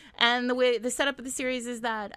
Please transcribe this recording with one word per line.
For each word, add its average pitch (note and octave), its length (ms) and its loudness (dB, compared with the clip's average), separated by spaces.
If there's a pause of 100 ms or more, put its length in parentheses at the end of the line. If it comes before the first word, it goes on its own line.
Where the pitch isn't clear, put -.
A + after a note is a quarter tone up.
(180)
and A#3+ 300 4
the B3+ 60 0
way, B3 240 4
the A#3 120 -4
setup C#4 280 0
of A#3 60 -12
the C4 60 -8
series B3+ 360 -4
is A#3+ 160 -6
that, A3 340 -4